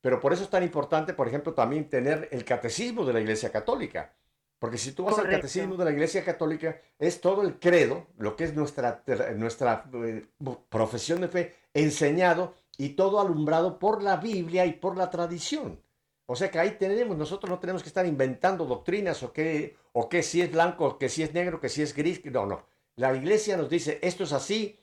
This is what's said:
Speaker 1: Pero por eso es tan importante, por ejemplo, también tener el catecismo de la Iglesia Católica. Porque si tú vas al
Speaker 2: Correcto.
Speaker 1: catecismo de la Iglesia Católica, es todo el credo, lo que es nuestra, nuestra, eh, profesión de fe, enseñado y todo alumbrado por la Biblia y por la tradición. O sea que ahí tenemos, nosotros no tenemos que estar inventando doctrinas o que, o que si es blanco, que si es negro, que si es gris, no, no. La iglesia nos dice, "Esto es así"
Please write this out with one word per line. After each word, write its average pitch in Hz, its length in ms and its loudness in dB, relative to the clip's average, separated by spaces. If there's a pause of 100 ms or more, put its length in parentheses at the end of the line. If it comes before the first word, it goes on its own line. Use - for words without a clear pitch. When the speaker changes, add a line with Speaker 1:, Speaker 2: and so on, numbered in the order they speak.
Speaker 1:
Pero 127 180 2
por 143 140 2
eso 185 100 -2
es 190 60 -10
tan 185 140 2
importante, 156 500 -2
por 131 140 0
ejemplo, 143 260 -4
también 143 360 0
tener 143 420 0
el 123 140 -6
catecismo 160 600 -2
de 127 80 2
la 113 60 4
Iglesia 110 320 0
Católica. 131 640 -4 (420)
Porque 117 200 -4
si 131 160 -6
tú 180 120 -6
vas 208 140 4
al 208 80 0
Speaker 2:
Correcto. - 20 -2
Speaker 1:
catecismo 185 460 -2
de 175 100 0
la 156 60 4
Iglesia 160 320 0
Católica, 160 560 -2 (200)
es 170 200 0
todo 196 220 4
el 190 180 0
credo, 170 480 4 (100)
lo 107 180 -2
que 165 100 -2
es 151 100 -4
nuestra, 139 480 -2 (320)
nuestra, 113 540 0 (160)
eh, 113 220 -6 (420)
profesión 120 520 0
de 175 60 -2
fe, 175 280 -2 (180)
enseñado 165 800 4 (240)
y 139 120 -2
todo 190 300 4
alumbrado 170 600 2
por 208 240 2
la 196 140 2
Biblia 180 480 0
y 170 80 0
por 185 240 -4
la 185 120 0
tradición. 175 720 -4 (460)
O 123 80 -2
sea 190 160 0
que 165 80 0
ahí 208 180 2
tenemos, 202 400 0
nosotros 185 320 -6
no 180 100 -2
tenemos 185 240 -4
que 156 60 -14
estar 185 160 0
inventando 156 600 0
doctrinas 165 580 -2
o 139 100 -8
que, 156 420 -2 (180)
o 117 140 0
que 170 160 2
si 175 180 0
es 165 100 0
blanco, 165 460 2
que 131 120 -2
si 156 140 -4
es 151 100 -6
negro, 175 260 -2
que - 100 -6
si 147 120 -4
es 147 120 -2
gris, 156 320 -2
no, 123 200 -2
no. 101 200 -6 (300)
La 131 200 2
iglesia 196 420 0
nos 156 120 -2
dice, 151 340 -2
"Esto 180 200 -2
es 147 100 -4
así" 202 500 -2